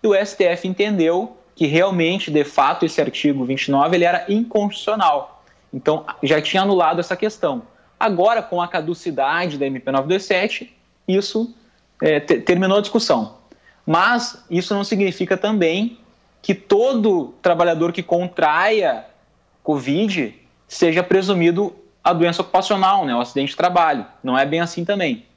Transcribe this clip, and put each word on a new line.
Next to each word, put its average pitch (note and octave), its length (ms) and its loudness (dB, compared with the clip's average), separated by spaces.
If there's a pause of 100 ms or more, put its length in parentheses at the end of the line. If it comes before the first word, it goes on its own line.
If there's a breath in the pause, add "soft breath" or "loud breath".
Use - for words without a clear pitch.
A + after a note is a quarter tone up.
E - 40 0
o G3+ 80 4
S G3+ 200 -2
T F#3+ 100 0
F F3 220 0
entendeu F#3 680 0 (180)
que E3 120 0
realmente, E3+ 640 0
de D3 140 2
fato, D3 420 0
esse D#3 160 0
artigo C3+ 420 -2
vinte C3+ 220 -4
e - 40 -4
nove C#3+ 240 2
ele E3+ 120 2
era F3 200 0
inconstitucional. G#3 1200 -2 (260 soft breath)
Então, D3+ 360 -2 (160)
já D3+ 180 2
tinha F#3+ 220 0
anulado F3 360 2
essa F3 160 -4
questão. E3+ 500 -4 (360 soft breath)
Agora, G#3+ 400 2
com F3+ 220 -4
a F3 40 -2
caducidade D#3+ 920 -4
da C#3 80 -2
M C3+ 120 -4
P C3+ 140 -6
nove C3+ 160 0
dois F#3+ 160 0
sete, G3+ 500 -4 (320)
isso, G3+ 480 -2 (460 soft breath)
é, D3+ 200 2
te-, - 200 0
terminou F#3+ 380 2
a - 20 2
discussão. G3+ 560 -2 (480 soft breath)
Mas G3 640 0
isso F3 240 -2
não G3+ 100 -2
significa F#3+ 540 -2
também G3+ 600 0 (420)
que - 140 -2
todo G#3 880 0
trabalhador E3+ 500 2
que F3 100 -8
contraia E3+ 1000 0 (580)
covid D3 720 -2 (320)
seja E3+ 360 0
presumido F3+ 760 0 (260)
a F3 100 2
doença E3+ 300 0
ocupacional, F#3+ 640 2
né, B2+ 80 -2
o A#2 60 0
acidente C#3 320 -4
de - 40 -16
trabalho. D#3+ 480 2 (180)
Não B2+ 140 -2
é C3+ 80 4
bem D#3 160 -2
assim E3+ 240 -4
também. E3+ 400 -4 (120)